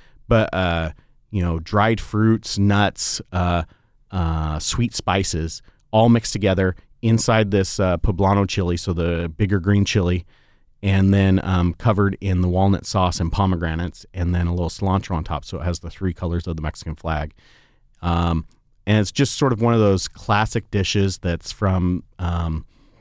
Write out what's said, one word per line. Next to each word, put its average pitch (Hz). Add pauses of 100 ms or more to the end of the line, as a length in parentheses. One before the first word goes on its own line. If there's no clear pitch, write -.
(280)
But, 110
uh, 85 (400)
you 101
know, 85
dried 107
fruits, 110
nuts, 101 (120)
uh, 87 (460)
uh, 80
sweet -
spices, 85 (300)
all 113
mixed 117
together 95 (260)
inside 113
this, 98
uh, 92
poblano 98
chili, 87
so -
the 85
bigger 101
green 101
chili, 90 (580)
and 98
then, 98
um, 90
covered 101
in 92
the 90
walnut 95
sauce 90
and 85
pomegranates, 85
and 87
then 87
a 85
little 87
cilantro 95
on 80
top, 73
so 90
it 76
has 87
the 85
three 92
colors 85
of 85
the 78
Mexican 78
flag. 76 (640)
Um, 85 (400)
and 107
it's 98
just -
sort 135
of 107
one 117
of 113
those 98
classic -
dishes 98
that's 85
from, 92 (140)
um, 85 (360)